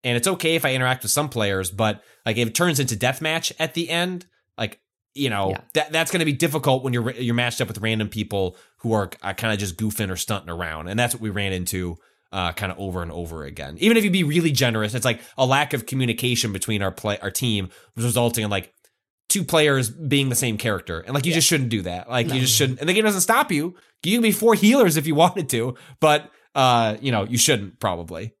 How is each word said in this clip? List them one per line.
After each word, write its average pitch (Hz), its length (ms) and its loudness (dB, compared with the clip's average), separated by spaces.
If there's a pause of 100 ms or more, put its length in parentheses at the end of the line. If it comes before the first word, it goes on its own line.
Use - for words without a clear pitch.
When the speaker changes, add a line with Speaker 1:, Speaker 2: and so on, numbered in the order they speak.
Speaker 1:
And 120 120 0
it's 120 120 0
okay 165 260 0
if 156 100 0
I 131 100 0
interact 127 280 0
with 107 80 -4
some 147 180 0
players, 98 420 0
but, 104 320 0 (220)
like, 110 120 0
if 120 100 2
it 107 80 -8
turns 170 240 2
into 131 160 0
deathmatch 156 640 -2
at 160 160 -4
the 170 160 -4
end, 180 360 -2 (300)
like, 110 220 -6 (360)
you 135 140 -2
know, 101 220 0
Speaker 2:
Yeah. 95 100 -4 (140)
Speaker 1:
that, 156 180 0
that's 160 200 0
gonna 170 120 0
be 151 80 2
difficult 139 520 0
when 127 80 -2
you're, 120 200 0
you're 117 220 -2
matched 120 260 -2
up 101 80 0
with 107 100 -10
random 107 300 -2
people 98 480 -4 (220)
who 113 140 -2
are, 101 180 2 (120)
uh, 98 100 -6
kinda 110 240 -2
just 98 200 -6
goofing 104 340 -4
or 90 60 -4
stunting 95 340 -6
around." 82 380 -8
And 104 100 -4
that's 120 160 0
what 113 60 -10
we 110 100 -6
ran 98 220 -2
into, 90 440 -4 (340)
uh, 90 220 -4
kinda 98 240 -6
over 90 260 -6
and 85 80 -8
over 82 340 -10
again. 71 340 -12
Even 220 180 4
if 214 80 4
you 196 60 2
be 180 140 2
really 160 280 2
generous, 113 420 0
it's, 127 100 -4
like, 120 160 0 (160)
a 131 100 2
lack 139 260 2
of 120 140 -6
communication 120 680 -2
between 98 280 -2
our 95 120 0
play, 104 260 -4
our 98 120 -6
team 104 400 -2 (260)
was 117 80 -2
resulting 120 400 0
in, 104 60 -2
like, 98 220 -4 (580)
two 196 120 0
players 139 460 2
being 139 400 0
the 117 60 -2
same 113 240 0
character. 90 420 -4
And, 120 140 -10
like, 139 100 0
you 175 60 0
Speaker 2:
Yeah. 160 60 0
Speaker 1:
just 160 120 2
shouldn't 135 220 2
do 110 120 0
that. 90 280 -8
Like, 120 160 0
you 135 140 0
just 117 200 2
Speaker 3:
No. 147 40 6
Speaker 1:
shouldn't. 131 160 -2
And 151 80 0
the 185 40 2
game 214 120 4
doesn't 196 180 2
stop 247 280 2
you. 165 240 0 (280)
You 180 140 2
can 240 60 2
be 220 100 4
four 226 220 4
healers 208 440 6
if 143 80 -2
you 160 80 0
wanted 165 340 4
to, 127 280 -2 (220)
but, 151 320 4 (240)
uh, 117 460 4
you 135 100 -2
know, 104 140 2
you 120 140 -2
shouldn't 104 420 0
probably. 87 600 -6